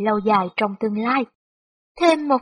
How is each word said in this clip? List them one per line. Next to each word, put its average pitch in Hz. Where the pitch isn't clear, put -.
lâu 214
dài 196
trong 202
tương 214
lai. 247
Thêm 320
một 277